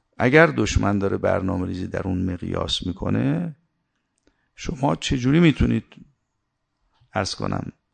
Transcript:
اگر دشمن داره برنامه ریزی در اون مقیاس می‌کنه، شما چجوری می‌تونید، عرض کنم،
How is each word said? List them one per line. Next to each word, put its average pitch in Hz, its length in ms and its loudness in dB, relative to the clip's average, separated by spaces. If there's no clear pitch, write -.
اگر 151 300 6
دشمن 104 520 2
داره 98 180 0
برنامه 92 500 0
ریزی 92 200 -6
در 92 200 -6
اون 92 260 -2
مقیاس 90 540 -6
می‌کنه، 120 680 -2
شما 147 400 -2
چجوری 139 440 2
می‌تونید، 120 460 4
عرض 98 220 -2
کنم، - 360 -6